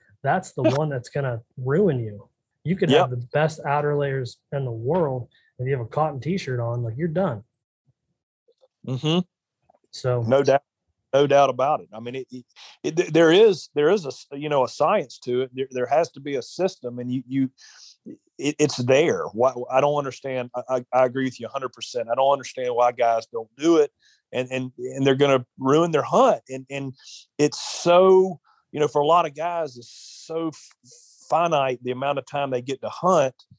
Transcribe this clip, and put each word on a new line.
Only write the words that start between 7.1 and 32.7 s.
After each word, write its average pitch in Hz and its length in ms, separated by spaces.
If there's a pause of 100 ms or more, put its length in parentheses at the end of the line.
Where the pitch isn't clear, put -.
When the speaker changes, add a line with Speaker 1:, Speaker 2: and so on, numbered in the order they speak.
Speaker 2:
Mm-hmm. 151 340 (680)
Speaker 1:
So 123 320
Speaker 2:
No 120 200
doubt. 135 200 (500)
No 139 140
doubt 139 240
about 127 300
it. 87 120
I 107 60
mean, 120 160
it, 131 160
it, 127 140 (400)
it, 156 120
th-, 170 160
there 165 200
is, 196 420
there 147 160
is 196 140
a 139 40
s-, - 220
you 143 180
know, 143 140
a 117 60
science 156 560
to 123 180
it. 127 100
There, 131 200
there 123 140
has 156 260
to - 80
be 139 160
a 120 60
system, 123 580
and 123 100
you, 131 160
you, 131 240 (880)
it, 147 220
it's 147 160
there. 127 560
Why, 123 200 (200)
I 131 80
don't 147 180
understand. 131 560
I, 127 80 (140)
I, 123 160
I 127 140
agree 131 180
with 127 160
you 113 60
a - 40
hundred 131 220
percent. 117 380
I 120 40
don't 135 180
understand 123 440
why 123 160
guys 117 340
don't 113 320
do 165 200
it, 147 120 (420)
and, 127 200
and, 131 260
and 131 260
they're 135 120
gonna 135 280 (140)
ruin 151 320
their 147 120
hunt. 196 460
And, 131 220
and 139 240 (440)
it's 147 220
so, 185 760 (320)
you 143 80
know, 147 80
for 147 140
a 143 60
lot 165 200
of 147 80
guys, 160 420
it's - 480
so 160 240
f-, - 220 (580)
finite 151 540
the 123 80
amount 135 300
of - 60
time 143 240
they 127 120
get 127 200